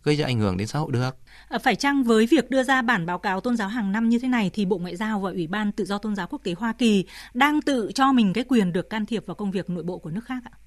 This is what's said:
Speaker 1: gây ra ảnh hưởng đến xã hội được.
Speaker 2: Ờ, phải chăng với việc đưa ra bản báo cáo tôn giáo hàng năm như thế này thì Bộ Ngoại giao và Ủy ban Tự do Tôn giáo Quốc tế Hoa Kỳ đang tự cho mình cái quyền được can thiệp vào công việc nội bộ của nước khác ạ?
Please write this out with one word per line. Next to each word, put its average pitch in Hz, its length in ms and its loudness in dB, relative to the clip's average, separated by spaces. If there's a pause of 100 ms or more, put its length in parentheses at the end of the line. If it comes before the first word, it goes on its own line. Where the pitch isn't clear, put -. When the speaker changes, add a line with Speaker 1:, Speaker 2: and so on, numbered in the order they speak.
Speaker 1:
gây 151 140 2
ra 147 80 0
ảnh 127 140 0
hưởng 98 180 2
đến 101 100 -2
xã 147 120 -6
hội 147 140 -2
được. 127 240 -2 (320)
Speaker 2:
Ờ, 233 160 -4
phải 233 120 2
chăng 285 280 0
với 226 220 6
việc 302 240 4
đưa 262 120 2
ra 262 200 2
bản 220 240 0
báo 180 120 -2
cáo 190 220 -2
tôn 247 160 -2
giáo 202 120 -2
hàng 202 240 -2
năm 226 160 2
như 233 100 4
thế 254 100 -2
này 226 240 2
thì 208 120 -2
Bộ 185 140 0
Ngoại 175 180 -8
giao 214 240 -4
và 190 100 -4
Ủy 175 160 -4
ban 208 260 -2
Tự 208 120 -2
do 202 140 -4
Tôn 208 180 -4
giáo 180 140 -4
Quốc 285 140 -10
tế 175 140 -4
Hoa 226 140 -4
Kỳ 214 320 4 (300)
đang 294 280 2
tự 233 320 0
cho 269 180 4
mình 220 200 4
cái 233 160 0
quyền 208 240 4
được 175 180 -4
can 214 160 -4
thiệp 220 200 -6
vào 175 80 -10
công 202 160 -6
việc 185 200 -6
nội 175 120 -6
bộ 180 160 -8
của 165 120 -12
nước 208 140 -8
khác 247 200 -10
ạ? - 80 -20 (140)